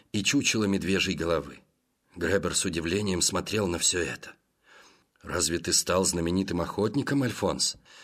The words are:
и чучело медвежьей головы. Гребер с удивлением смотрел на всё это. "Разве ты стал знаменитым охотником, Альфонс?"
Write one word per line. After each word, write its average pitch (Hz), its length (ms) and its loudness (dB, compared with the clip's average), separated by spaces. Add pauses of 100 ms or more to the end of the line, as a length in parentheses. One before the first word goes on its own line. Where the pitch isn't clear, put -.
(120)
и 104 100 -2
чучело 113 420 2
медвежьей 95 520 0
головы. 80 420 -2 (580)
Гребер 87 400 2
с - 80 0
удивлением 85 580 0
смотрел 95 460 0
на 85 100 -2
всё 90 220 0
это. 65 320 -6 (920)
"Разве 80 360 -2
ты 85 140 -4
стал 92 320 4
знаменитым 87 560 0
охотником, 131 640 0
Альфонс?" 98 540 -2 (280)